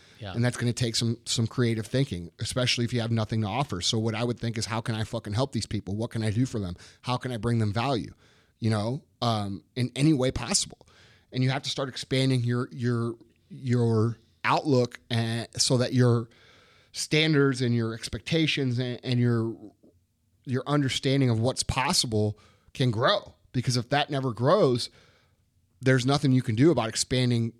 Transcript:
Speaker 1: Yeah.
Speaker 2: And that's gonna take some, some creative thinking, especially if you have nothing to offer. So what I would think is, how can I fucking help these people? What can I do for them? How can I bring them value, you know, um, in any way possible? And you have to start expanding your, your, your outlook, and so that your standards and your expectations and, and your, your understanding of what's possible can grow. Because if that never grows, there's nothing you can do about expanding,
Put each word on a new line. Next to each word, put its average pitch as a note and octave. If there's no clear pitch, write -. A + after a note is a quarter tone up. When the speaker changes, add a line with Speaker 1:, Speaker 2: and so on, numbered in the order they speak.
Speaker 1:
Yeah. G2+
Speaker 2:
And A#2
that's B2
gonna A#2
take A#2
some, A#2
some A2+
creative A#2
thinking, F#2
especially B2
if A#2
you A#2+
have A2+
nothing A2
to G#2
offer. C3+
So -
what A2
I A2+
would A#2+
think A#2
is, G#2+
how A2+
can A2+
I A2
fucking G#2+
help C3+
these A2+
people? G2+
What A2
can A2+
I A2
do A#2+
for A#2+
them? F#2
How B2
can C3
I A#2+
bring A#2
them G#2+
value, A#2
you A2
know, A2+
um, G#2
in B2
any D3
way B2+
possible? -
And B2+
you C3
have C#3
to C#3
start C3+
expanding C3
your, A#2+
your, A#2
your A#2
outlook, B2
and A2+
so -
that A#2+
your A#2+
standards C#3+
and A#2+
your A2+
expectations C3+
and, B2
and B2
your, A2+
your B2+
understanding C#3
of A2
what's B2+
possible A2+
can B2+
grow. C#3
Because B2
if A#2+
that C#3+
never C3+
grows, C3
there's C3
nothing C#3
you B2+
can A2
do D3
about A2+
expanding, A#2+